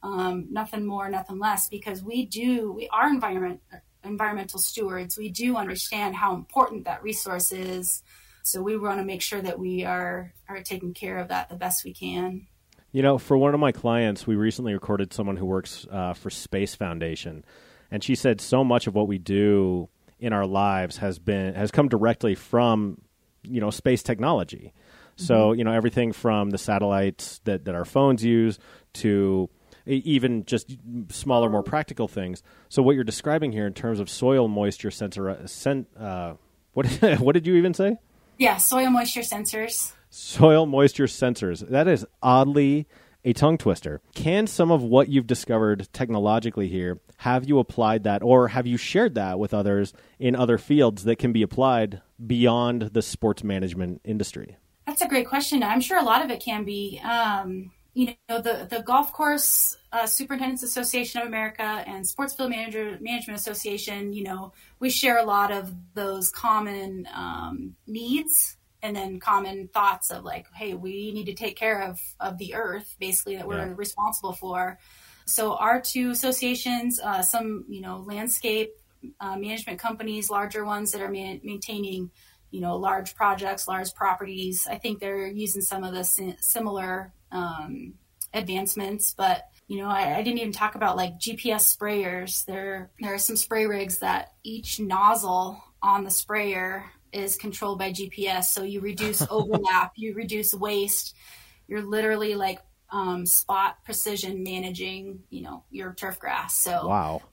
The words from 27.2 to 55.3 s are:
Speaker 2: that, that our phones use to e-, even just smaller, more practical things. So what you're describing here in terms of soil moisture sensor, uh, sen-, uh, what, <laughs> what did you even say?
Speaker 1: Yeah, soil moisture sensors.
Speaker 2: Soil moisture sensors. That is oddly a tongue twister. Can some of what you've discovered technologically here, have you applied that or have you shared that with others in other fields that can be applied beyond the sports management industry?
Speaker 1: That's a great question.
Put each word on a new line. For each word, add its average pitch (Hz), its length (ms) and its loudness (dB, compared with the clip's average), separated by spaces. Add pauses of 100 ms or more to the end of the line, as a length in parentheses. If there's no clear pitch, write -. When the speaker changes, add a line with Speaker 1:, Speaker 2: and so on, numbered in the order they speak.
Speaker 2:
that, 98 220 -2
that 92 80 -4
our 85 100 -2
phones 135 400 4
use 113 340 4 (360)
to 98 560 2 (360)
e-, 135 180 0
even 123 400 2
just 123 320 -4 (340)
smaller, 120 400 4
more 104 120 2
practical 139 460 -2
things. 90 340 -8 (260)
So - 140 4
what 135 120 8
you're 131 100 2
describing 147 480 0
here 107 140 0
in 98 80 -4
terms 113 260 -2
of 98 80 -2
soil 127 400 4
moisture 104 420 0
sensor, 98 400 -6
uh, 92 160 -8
sen-, 139 400 -2 (120)
uh, 90 360 -8 (380)
what, 135 140 0
<laughs> 139 340 6
what 131 140 6
did 165 120 4
you 180 100 6
even 175 180 6
say? 202 240 2 (400)
Speaker 1:
Yeah, 233 180 6
soil 254 340 4
moisture 240 320 2
sensors. 220 720 -4 (180)
Speaker 2:
Soil 156 560 6
moisture 139 400 4
sensors. 98 600 -2
That 139 200 4
is 127 180 4 (160)
oddly 139 640 6 (380)
a 123 80 4
tongue 151 260 6
twister. 78 420 0 (140)
Can 196 320 2
some 170 240 4
of 156 120 6
what 123 260 6
you've 135 180 4
discovered 110 680 2
technologically 110 760 2
here, 90 320 -2 (180)
have 127 300 0
you 143 100 6
applied 110 460 2
that 101 180 2
or 123 260 8
have 123 180 0
you 123 100 0
shared 185 400 2
that 95 240 0
with 104 120 -2
others 101 400 2 (280)
in 127 160 2
other 120 200 6
fields 117 480 6
that 113 140 4
can 120 140 2
be 110 100 4
applied 113 580 2 (240)
beyond 120 580 4 (100)
the 110 100 4
sports - 400 0
management 92 600 -2
industry? 101 520 -6 (300)
Speaker 1:
That's 294 160 -2
a 349 60 0
great 254 200 0
question. 285 340 0